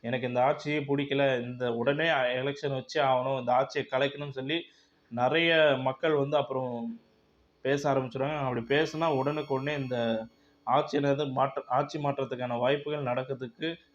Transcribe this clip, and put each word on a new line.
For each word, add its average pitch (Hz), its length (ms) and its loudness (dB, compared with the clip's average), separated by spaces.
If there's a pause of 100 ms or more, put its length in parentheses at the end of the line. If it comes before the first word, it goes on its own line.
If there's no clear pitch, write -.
"எனக்கு 123 280 -2
இந்த 123 120 0
ஆட்சியே 147 400 0
பிடிக்கல, 139 600 0
இந்த 123 300 -4
உடனே 143 360 0 (260)
எலெக்ஷன் 139 380 -4
வச்சே 131 260 -6
ஆகணும், 131 400 2
இந்த 123 140 0
ஆட்சியை 135 380 0
கலைக்கணும்னு" 143 400 -2
சொல்லி 135 320 -4 (460)
நிறைய 151 720 4
மக்கள் 131 340 0
வந்து 143 240 2
அப்புறம் 123 640 -2 (640)
பேச 143 300 2
ஆரம்பிச்சிருவாங்க. 131 440 -2
அப்படி 131 240 -2
பேசுனா, 156 520 2
உடனுக்குடனே 143 640 0
இந்த 117 480 -2 (400)
ஆட்சியானது 143 680 2
மாற்ற-, 135 340 0
ஆட்சி 139 320 0
மாற்றத்துக்கான 123 600 -4
வாய்ப்புகள் 143 460 0
நடக்கிறதுக்கு 131 680 -4 (200)